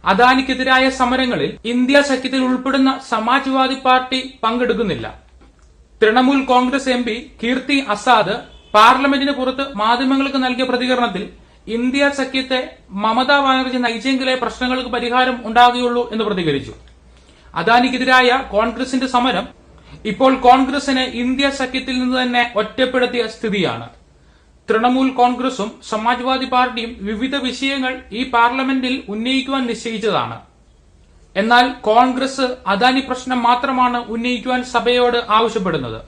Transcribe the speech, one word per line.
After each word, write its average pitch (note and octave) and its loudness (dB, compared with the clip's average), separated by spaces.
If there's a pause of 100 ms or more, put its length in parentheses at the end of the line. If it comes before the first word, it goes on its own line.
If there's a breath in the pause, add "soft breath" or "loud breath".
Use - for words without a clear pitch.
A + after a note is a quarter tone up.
അദാനിക്കെതിരായ C4 2
സമരങ്ങളിൽ B3 -2
ഇന്ത്യ B3 2
സഖ്യത്തിൽ C4 -2
ഉൾപ്പെടുന്ന C4+ 0 (100)
സമാജ്വാദി C4 0
പാർട്ടി B3+ 0
പങ്കെടുക്കുന്നില്ല. A3 -2 (800)
തൃണമൂൽ B3+ 4
കോൺഗ്രസ് B3+ 2
എം B3 0
പി A#3 -6 (120)
കീർത്തി B3+ -2
ആസാദ് A#3 2 (380)
പാർലമെന്റിന് C4+ 4
പുറത്ത് B3+ -4 (100)
മാധ്യമങ്ങൾക്ക് C4 0
നൽകിയ B3+ 0
പ്രതികരണത്തിൽ B3 -2 (380 soft breath)
ഇന്ത്യ B3+ 0
സഖ്യത്തെ C4 -4 (120)
മമതാ A#3 0
ബാനർജി C4 0
നയിച്ചെങ്കിലേ B3+ 0
പ്രശ്നങ്ങൾക്ക് B3+ -4
പരിഹാരം B3 0
ഉണ്ടാകുകയുള്ളൂ A#3+ 2
എന്ന് A3 -2
പ്രതികരിച്ചു. D3+ -2 (840 soft breath)
അദാനിക്കെതിരായ B3 2
കോൺഗ്രസിന്റെ A#3+ -2
സമരം B3 -2 (440 loud breath)
ഇപ്പോൾ C4 2
കോൺഗ്രസിനെ C4 2
ഇന്ത്യ B3+ -2
സഖ്യത്തിൽ C4 -4
നിന്ന് B3+ 0
തന്നെ A#3+ 0
ഒറ്റപ്പെടുത്തിയ B3 0
സ്ഥിതിയാണ്. D#3+ -4 (800 soft breath)
തൃണമൂൽ B3 2
കോൺഗ്രസും B3 0 (180)
സമാജ്വാദി B3 -2
പാർട്ടിയും B3 -2
വിവിധ A3 -4
വിഷയങ്ങൾ C4 -4 (100)
ഈ A3+ -6
പാർലമെന്റിൽ B3+ 0
ഉന്നയിക്കുവാൻ B3+ -2
നിശ്ചയിച്ചതാണ്. G3 -4 (960)
എന്നാൽ A#3+ 4 (100)
കോൺഗ്രസ് B3+ 0 (120)
അദാനി B3 2
പ്രശ്നം B3+ -4
മാത്രമാണ് B3 0
ഉന്നയിക്കുവാൻ A#3+ -4
സഭയോട് A#3+ 0
ആവശ്യപ്പെടുന്നത്. F#3 0